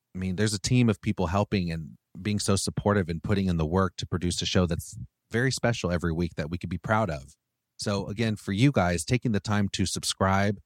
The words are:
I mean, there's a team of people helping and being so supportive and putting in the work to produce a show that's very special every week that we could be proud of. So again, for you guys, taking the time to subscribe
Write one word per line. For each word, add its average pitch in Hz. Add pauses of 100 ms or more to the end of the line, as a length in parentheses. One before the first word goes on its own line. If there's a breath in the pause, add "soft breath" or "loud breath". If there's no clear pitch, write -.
(160)
I 92
mean, 92
there's 104
a 101
team 123
of 104
people 95
helping 98
and 80 (220)
being 104
so 101
supportive 101
and 82
putting 98
in 87
the 80
work 92
to -
produce 87
a -
show 92
that's 82 (320)
very 123
special 117
every 85
week 85
that 78
we 87
could 90
be 90
proud 107
of. 69 (420)
So 101
again, 107
for -
you 135
guys, 90
taking 123
the 101
time 104
to 98
subscribe 98